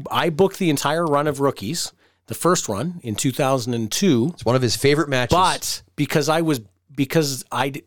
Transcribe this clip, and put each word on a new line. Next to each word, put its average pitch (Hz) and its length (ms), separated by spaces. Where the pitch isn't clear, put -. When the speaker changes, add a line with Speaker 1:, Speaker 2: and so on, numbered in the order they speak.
Speaker 1:
I 151 200
booked 185 280
the 180 120
entire 151 360
run 147 220
of 139 120
Rookies, 135 520
the - 80
first - 340
run 156 340
in 113 120
two 131 180
thousand 131 420
and 113 160
two. 147 440
Speaker 2:
It's - 100
one 120 120
of 127 60
his 120 140
favorite 147 320
matches. 127 280
Speaker 1:
But 170 460
because 147 320
I 156 120
was, 156 200
because 139 580
I 135 180
d-, 139 160